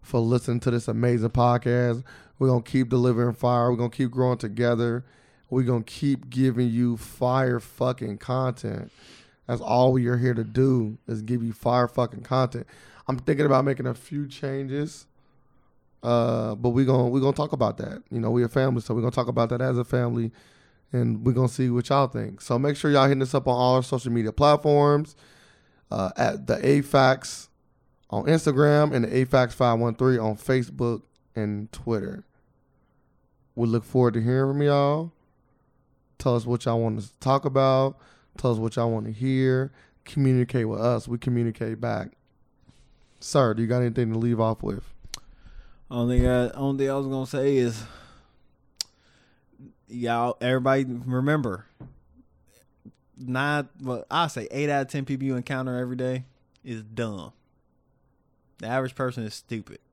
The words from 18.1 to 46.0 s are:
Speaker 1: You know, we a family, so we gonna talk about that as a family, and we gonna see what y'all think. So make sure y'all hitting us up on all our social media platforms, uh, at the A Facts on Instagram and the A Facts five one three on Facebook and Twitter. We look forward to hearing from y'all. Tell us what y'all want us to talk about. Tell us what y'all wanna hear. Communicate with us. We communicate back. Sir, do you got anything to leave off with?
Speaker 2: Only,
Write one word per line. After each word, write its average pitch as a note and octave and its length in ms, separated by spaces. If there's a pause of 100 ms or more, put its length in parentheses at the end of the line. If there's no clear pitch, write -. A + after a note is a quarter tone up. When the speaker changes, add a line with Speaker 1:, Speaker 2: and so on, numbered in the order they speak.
Speaker 1:
You A#2+ 100
know, A2+ 100
we A#2+ 120
a A#2 60
family, C3 320
so A2 140
we A2+ 80
gonna B2 80
talk B2 180
about A#2 220
that A#2+ 100
as C3 160
a A#2+ 80
family, A#2 480 (600)
and A#2 320
we B2+ 80
gonna B2+ 120
see B2+ 220
what A#2+ 220
y'all C#3 160
think. A2 340
So A#2+ 180
make C#3+ 160
sure D3 160
y'all C3+ 160
hitting C#3 140
us C3 140
up C3+ 120
on B2+ 80
all B2+ 200
our B2+ 80
social B2+ 280
media A2+ 220
platforms, D3 800 (760)
uh, G2 260
at B2+ 300
the A#2+ 200
A C#3+ 140
Facts C3 720 (580)
on G#2 160
Instagram D3 680
and A#2+ 100
the A2 100
A C3 120
Facts B2+ 280
five A#2+ 240
one A#2 160
three C3 220
on A2 200
Facebook B2+ 680 (340)
and G#2 340
Twitter. G2+ 540 (1300)
We A#2 120
look A2+ 180
forward B2 300
to A#2 80
hearing C3 300
from C#3+ 100
y'all. D3 500 (1040)
Tell B2+ 180
us A#2 120
what A#2+ 180
y'all A#2 160
want A2+ 160
us G#2+ 140
to - 100
talk C#3 240
about. C3+ 540 (400)
Tell B2 140
us A2+ 40
what A2 200
y'all A#2 140
wanna A2 200
hear. C3 600 (360)
Communicate B2+ 600
with G#2+ 140
us. A#2 260
We A#2+ 120
communicate A#2 600
back. G#2+ 340 (1080)
Sir, C3 320
do A2 80
you A2+ 80
got B2 140
anything A#2 320
to A2+ 40
leave A#2 220
off A2+ 220
with? G2+ 220 (1040)
Speaker 2:
Only, B2 360